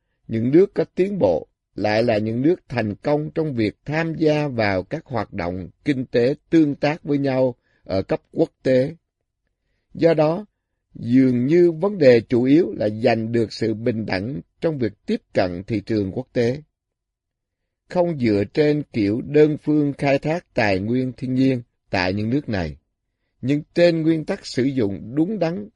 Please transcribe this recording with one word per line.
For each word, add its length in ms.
những 240
nước 220
có 120
tiến 240
bộ 280
lại 280
là 140
những 240
nước 140
thành 260
công 360
trong 220
việc 320
tham 300
gia 320
vào 360
các 220
hoạt 280
động 360
kinh 200
tế 300
tương 260
tác 280
với 140
nhau 380
ở 180
cấp 200
quốc 180
tế. 320
Do 200
đó, 320
dường 500
như 260
vấn 260
đề 240
chủ 220
yếu 340
là 120
giành 420
được 220
sự 200
bình 320
đẳng 360
trong 160
việc 160
tiếp 160
cận 340
thị 180
trường 260
quốc 220
tế. 280
Không 300
dựa 240
trên 300
kiểu 280
đơn 420
phương 340
khai 220
thác 340
tài 260
nguyên 380
thiên 160
nhiên 280
tại 240
những 160
nước 200
này, 280
nhưng 200
trên 280
nguyên 240
tắc 200
sử 180
dụng 520
đúng 240
đắn 360